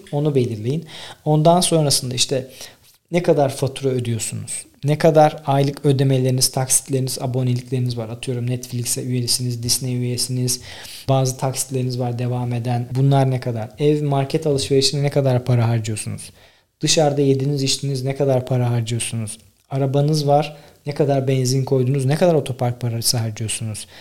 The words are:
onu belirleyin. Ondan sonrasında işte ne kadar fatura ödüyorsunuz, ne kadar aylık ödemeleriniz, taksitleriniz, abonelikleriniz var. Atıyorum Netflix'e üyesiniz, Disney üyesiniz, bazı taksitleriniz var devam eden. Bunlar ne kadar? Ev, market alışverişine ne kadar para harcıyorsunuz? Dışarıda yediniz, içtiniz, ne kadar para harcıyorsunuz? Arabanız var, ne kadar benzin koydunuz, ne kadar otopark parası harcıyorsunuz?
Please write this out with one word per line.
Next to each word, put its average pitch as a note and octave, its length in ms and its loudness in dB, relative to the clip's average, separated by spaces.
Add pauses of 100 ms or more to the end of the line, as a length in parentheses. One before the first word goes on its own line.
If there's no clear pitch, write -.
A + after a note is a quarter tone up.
(120)
onu D3 240 0
belirleyin. B2 500 0 (400)
Ondan D#3 360 6
sonrasında C#3+ 520 0
işte B2 340 -2 (640)
ne E3+ 120 0
kadar D3 260 4
fatura C3 400 -2
ödüyorsunuz, A#2 760 -4 (180)
ne D3 140 2
kadar D3+ 480 4
aylık C#3 400 0
ödemeleriniz, C3 680 2
taksitleriniz, C3 680 -2
abonelikleriniz B2 760 -2
var. A2+ 120 -6
Atıyorum A#2+ 400 -6
Netflix'e B2 520 -4
üyesiniz, B2 600 -2
Disney B2 320 -2
üyesiniz, B2 680 -2 (480)
bazı C3 280 2
taksitleriniz B2+ 600 -4
var A#2+ 200 -2
devam B2 340 -2
eden. A#2+ 420 -2
Bunlar C#3 360 4
ne B2+ 80 -2
kadar? A2+ 300 -6 (100)
Ev, D3 240 2
market C#3+ 440 0
alışverişine C#3 560 2
ne C#3+ 60 2
kadar C3 360 2
para A#2+ 220 2
harcıyorsunuz? A2 640 -4 (500)
Dışarıda D3+ 400 2
yediniz, C3+ 420 2
içtiniz, C3+ 400 -2
ne C3+ 120 -4
kadar C3+ 300 2
para B2 240 0
harcıyorsunuz? A2+ 680 -4 (320)
Arabanız C#3+ 580 0
var, D3 300 2 (280)
ne D3 80 -6
kadar C#3 340 2
benzin C3 380 0
koydunuz, C3 400 2
ne C#3 100 2
kadar F3 180 4
otopark B2 480 -2
parası A#2 360 -2
harcıyorsunuz? A2 680 -6 (140)